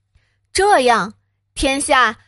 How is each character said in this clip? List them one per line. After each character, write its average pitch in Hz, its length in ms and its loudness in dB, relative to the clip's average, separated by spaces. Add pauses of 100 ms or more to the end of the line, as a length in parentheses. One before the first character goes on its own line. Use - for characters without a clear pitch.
(540)
这 381 280 2
样 233 320 0 (420)
天 269 260 -4
下 254 340 0 (120)